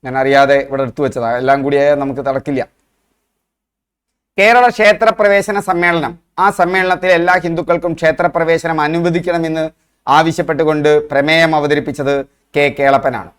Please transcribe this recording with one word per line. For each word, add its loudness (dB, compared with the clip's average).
ഞാൻ -6
അറിയാതെ 4
ഇവിടെ -6
എടുത്തു -6
വെച്ചതാ, -4
എല്ലാം 0
കൂടിയായാൽ 2
നമുക്ക് -6
നടക്കില്ല. -4
കേരള 6
ക്ഷേത്രപ്രവേശന 2
സമ്മേളനം, -2
ആ 2
സമ്മേളനത്തിൽ -2
എല്ലാ 2
ഹിന്ദുക്കൾക്കും -2
ക്ഷേത്രപ്രവേശനം -2
അനുവദിക്കണമെന്ന് -2
ആവശ്യപ്പെട്ടുകൊണ്ട് 0
പ്രമേയം 2
അവതരിപ്പിച്ചത് -2
കെ 0
കേളപ്പനാണ്. 0